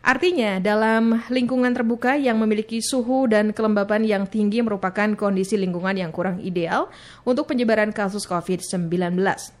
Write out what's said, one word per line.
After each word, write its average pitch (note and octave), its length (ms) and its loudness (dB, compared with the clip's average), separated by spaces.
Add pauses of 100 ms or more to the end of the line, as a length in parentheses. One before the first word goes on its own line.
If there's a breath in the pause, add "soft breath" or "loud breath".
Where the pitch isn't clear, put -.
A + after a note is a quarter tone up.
Artinya, B3+ 560 2
dalam A3 560 4 (120)
lingkungan B3 440 0
terbuka A#3+ 400 0
yang B3+ 240 2
memiliki A3 400 0
suhu C4 480 0
dan G#3+ 240 4
kelembaban G#3+ 560 0
yang G3+ 200 0
tinggi G#3 360 0
merupakan G#3 560 -2
kondisi G3+ 400 0
lingkungan F#3 400 -2
yang E3+ 160 -6
kurang F3+ 280 -2
ideal F3+ 440 -2 (400 loud breath)
untuk B3+ 240 -2
penyebaran A3 400 2
kasus G3+ 320 -4
covid F3 400 -4
sembilan F3 560 -2
belas. F#3+ 320 -2 (100)